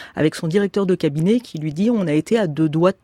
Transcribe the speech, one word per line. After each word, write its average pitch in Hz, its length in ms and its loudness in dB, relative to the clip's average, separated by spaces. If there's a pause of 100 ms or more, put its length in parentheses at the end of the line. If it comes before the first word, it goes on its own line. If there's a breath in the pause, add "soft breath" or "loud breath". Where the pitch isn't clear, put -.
(160 loud breath)
avec 151 180 0
son - 140 -6
directeur 196 400 0
de 185 80 2
cabinet 165 440 0
qui 170 200 -10
lui 151 120 -4
dit : « 196 220 0
On 196 140 0
a 147 60 0
été 156 260 0
à 202 80 0
deux 156 200 0
doigts 165 260 2
de - 100 -20